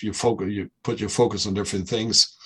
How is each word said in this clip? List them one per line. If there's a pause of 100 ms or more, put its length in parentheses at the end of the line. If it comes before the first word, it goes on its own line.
you
focus,
you (140)
put
your
focus
on
different
things,